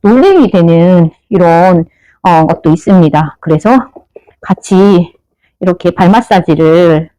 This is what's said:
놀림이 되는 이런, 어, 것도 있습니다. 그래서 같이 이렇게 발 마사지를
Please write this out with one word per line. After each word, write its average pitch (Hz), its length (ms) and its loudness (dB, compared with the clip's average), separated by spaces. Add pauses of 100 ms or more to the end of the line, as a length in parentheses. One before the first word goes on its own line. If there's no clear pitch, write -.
놀림이 269 500 2
되는 170 600 0 (180)
이런, 175 560 0 (380)
어, 165 220 0
것도 156 260 -4
있습니다. 160 680 -2
그래서 160 380 -2 (640)
같이 185 720 -2 (480)
이렇게 180 300 -4
발 180 180 -2
마사지를 165 1080 0